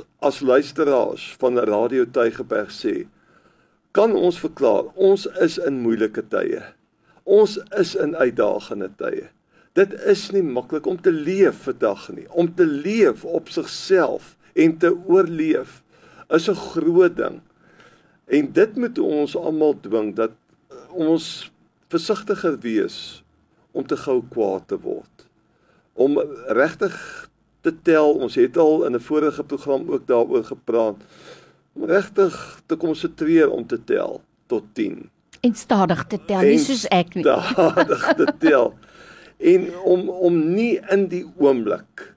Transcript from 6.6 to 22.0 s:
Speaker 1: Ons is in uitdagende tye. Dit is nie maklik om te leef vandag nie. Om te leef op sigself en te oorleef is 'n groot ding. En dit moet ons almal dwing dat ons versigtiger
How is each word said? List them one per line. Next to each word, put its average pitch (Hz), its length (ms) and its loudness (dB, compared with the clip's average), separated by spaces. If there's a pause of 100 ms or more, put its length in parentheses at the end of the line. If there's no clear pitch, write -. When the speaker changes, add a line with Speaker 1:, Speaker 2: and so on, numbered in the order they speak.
Speaker 1:
Ons 208 340 4 (200)
is 170 180 -2
in 156 200 -2
uitdagende 117 840 -2
tye. - 320 -8 (420)
Dit 196 220 2 (120)
is 196 240 0
nie 196 120 0
maklik 143 440 -6
om 185 140 -4
te 185 120 2
leef 165 520 0
vandag 113 480 -2
nie. - 180 -16
Om 175 240 0
te 180 120 4
leef 156 580 0
op 165 240 -6
sigself - 880 -2 (180)
en 160 240 4
te 175 140 4 (160)
oorleef 165 760 0 (460)
is 165 200 2
'n 196 60 0
groot 170 640 0
ding. - 240 -6 (880)
En 147 240 0
dit 214 240 2
moet 240 220 -4
ons 147 380 -2
almal 156 440 -2
dwing 107 360 -4
dat 113 160 -2 (580)
ons 165 600 -4 (380)
versigtiger 175 720 -4